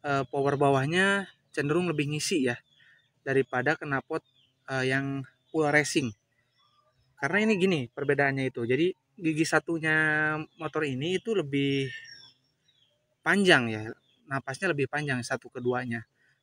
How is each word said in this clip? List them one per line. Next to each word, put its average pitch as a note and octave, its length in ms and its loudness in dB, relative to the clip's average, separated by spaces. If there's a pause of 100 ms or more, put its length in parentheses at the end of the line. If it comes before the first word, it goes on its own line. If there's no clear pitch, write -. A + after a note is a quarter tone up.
eh, C#3 240 -2
power C#3 320 0
bawahnya D#3+ 720 2 (240)
cenderung D3+ 320 0
lebih D3+ 240 0
ngisi D3+ 400 0
ya A#2+ 80 -2 (720)
daripada C3+ 480 2
knalpot, D3+ 480 -6 (480)
eh, C3 160 0
yang C3+ 400 -2 (240)
full D#3 160 2
racing. D3 480 0 (1040)
Karena F3+ 240 0
ini A3 160 2
gini F3+ 200 2 (120)
perbedaannya C3+ 560 0
itu. B2 160 -4
Jadi C#3+ 320 2 (240)
gigi D#3+ 240 2
satunya D#3 960 0 (160)
motor D#3 320 -4
ini D3+ 320 -2
itu A3+ 160 -2
lebih C#3 560 0 (1300)
panjang E3 480 4
ya, A2 240 -6 (400)
napasnya C#3 400 -4
lebih C#3 160 -2
panjang C#3+ 320 -4
satu B2 320 -8
keduanya. B2 560 -4 (340)